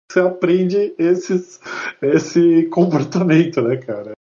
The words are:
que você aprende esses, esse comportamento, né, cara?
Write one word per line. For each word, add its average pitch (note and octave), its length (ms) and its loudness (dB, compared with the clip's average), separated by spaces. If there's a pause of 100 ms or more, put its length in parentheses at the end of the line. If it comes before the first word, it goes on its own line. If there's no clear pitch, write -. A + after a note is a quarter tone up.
que - 60 -20
você F#3 60 2
aprende F3+ 800 0
esses, F3+ 600 -2 (440)
esse E3 640 2
comportamento, E3 960 0
né, C3 140 0
cara? G#2+ 340 -10 (120)